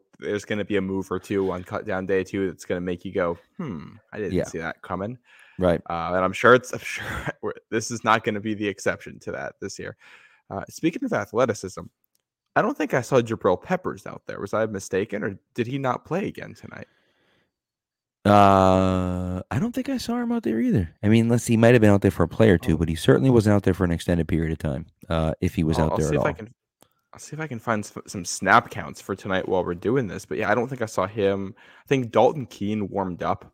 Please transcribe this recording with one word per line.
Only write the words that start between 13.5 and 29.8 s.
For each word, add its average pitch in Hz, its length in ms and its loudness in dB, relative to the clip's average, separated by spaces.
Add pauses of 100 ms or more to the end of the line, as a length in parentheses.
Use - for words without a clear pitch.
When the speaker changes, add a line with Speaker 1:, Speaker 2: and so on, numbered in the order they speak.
Speaker 1:
Peppers - 440 -6
out - 200 -14
there. - 140 -12
Was 101 140 -6
I 110 120 0
mistaken, 101 580 -6
or 101 140 -8 (160)
did 117 120 -4
he 135 120 -6
not 127 260 -4
play 180 240 -6
again - 260 -14
tonight? - 320 -18 (1400)
Speaker 2:
Uh, 92 1160 6 (100)
I 107 100 -2
don't 240 120 -2
think 254 160 -6
I 269 100 -4
saw 233 220 -4
him 240 120 -4
out 233 100 -2
there 226 180 0
either. 175 320 0 (100)
I 104 60 2
mean, 113 200 4
let's 117 160 0
see, 120 80 0
he 117 40 6
might 117 180 8
have 123 60 6
been 107 100 8
out 98 120 6
there 98 80 4
for - 140 0
a 80 40 2
play 113 220 4
or 85 80 8
two, 80 160 0
Speaker 1:
Oh. - 20 4
Speaker 2:
but 82 120 0
he 80 80 -2
certainly 131 340 4
wasn't 107 240 6
out 101 80 2
there 92 120 2
for 95 100 0
an 87 80 0
extended 85 340 0
period 80 260 -2
of 78 60 -4
time, 73 280 -4 (220)
uh, 80 320 0
if 92 140 -2
he 92 80 0
was 78 160 0
Speaker 1:
I'll, 80 80 2
Speaker 2:
out 80 60 -2
Speaker 1:
I'll 87 60 -2
Speaker 2:
there 78 100 0
Speaker 1:
see - 80 0
Speaker 2:
at - 40 0
Speaker 1:
if - 40 0
I - 60 0
Speaker 2:
all. 82 40 -6
Speaker 1:
can, 107 200 -16 (580)
I'll - 80 -20
see - 160 -16
if 151 40 -10
I 160 60 -8
can 123 140 -10
find 107 240 -2
s-, - 80 -16 (160)
some 95 160 -10
snap 95 460 2
counts 78 300 -12
for - 140 -8
tonight 95 340 -4
while 92 160 0
we're 87 100 -4
doing 104 340 -2